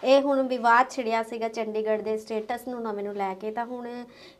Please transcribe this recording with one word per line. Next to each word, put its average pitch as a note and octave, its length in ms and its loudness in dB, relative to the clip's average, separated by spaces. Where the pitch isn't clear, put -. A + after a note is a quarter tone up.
ਇਹ C4+ 180 8
ਹੁਣ C#4 200 2
ਵਿਵਾਦ B3 480 4
ਛਿੜਿਆ A3+ 320 -2
ਸੀਗਾ A3+ 260 -4
ਚੰਡੀਗੜ੍ਹ A3 540 -2
ਦੇ G#3+ 160 -2
ਸਟੇਟਸ G#3+ 500 -6
ਨੂੰ B3 140 -6
ਨਵੇਂ G#3 220 -4
ਨੂੰ G3+ 100 -6
ਲੈ G3 200 -2
ਕੇ, G#3 160 -6
ਤਾਂ A#3 160 -4
ਹੁਣ A#3+ 380 -10